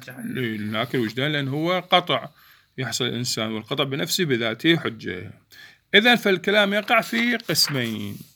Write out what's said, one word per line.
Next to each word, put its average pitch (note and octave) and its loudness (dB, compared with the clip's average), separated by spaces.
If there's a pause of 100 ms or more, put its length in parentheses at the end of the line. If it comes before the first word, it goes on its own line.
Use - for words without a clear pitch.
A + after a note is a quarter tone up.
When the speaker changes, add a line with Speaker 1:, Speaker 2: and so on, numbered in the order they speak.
Speaker 1:
جعل. B2+ -10
Speaker 2:
إيه، A2+ -2
لكن A2 -2
الوجدان A#2+ 0
لأن C#3+ -2
هو E3+ -2
قطع E3+ 2 (480)
يحصل B2+ -4
الإنسان، A#2+ -2
والقطع A2 -4
بنفسه E3 -2
بذاته A#2+ 2
حجة. G2+ -6 (640)
إذن A#3 8
فالكلام G3+ 2
يقع G#3+ 2
في A#3 0
قسمين. A#2 -2 (200)